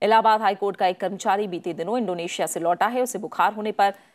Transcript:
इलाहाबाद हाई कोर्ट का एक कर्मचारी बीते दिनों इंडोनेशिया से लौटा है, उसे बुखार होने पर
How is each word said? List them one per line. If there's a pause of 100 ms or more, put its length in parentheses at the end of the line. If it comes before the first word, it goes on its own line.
इलाहाबाद
हाई
कोर्ट
का
एक
कर्मचारी
बीते
दिनों
इंडोनेशिया
से
लौटा
है,
उसे
बुखार
होने
पर (220)